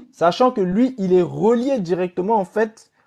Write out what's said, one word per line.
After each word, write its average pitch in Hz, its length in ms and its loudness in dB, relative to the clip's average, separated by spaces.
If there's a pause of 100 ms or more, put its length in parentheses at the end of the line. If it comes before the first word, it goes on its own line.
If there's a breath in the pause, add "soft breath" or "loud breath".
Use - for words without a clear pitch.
(120)
Sachant 214 400 2
que 247 80 -4
lui, 214 360 0
il 190 160 -2
est 180 100 6
relié 226 580 0
directement, 180 560 -4
en 196 80 0
fait, 220 480 -6 (140)